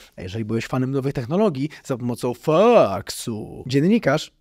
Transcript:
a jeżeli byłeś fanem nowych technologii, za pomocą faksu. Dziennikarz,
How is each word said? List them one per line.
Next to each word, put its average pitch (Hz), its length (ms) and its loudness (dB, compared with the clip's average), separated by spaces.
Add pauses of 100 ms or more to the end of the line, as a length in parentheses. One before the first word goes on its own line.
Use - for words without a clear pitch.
(160)
a - 60 -14
jeżeli 104 240 -8
byłeś 113 220 -4
fanem 127 240 -2
nowych 139 220 -4
technologii, 147 560 -2 (140)
za 131 140 -4
pomocą 120 360 -4
faksu. 123 1300 2
Dziennikarz, 151 720 2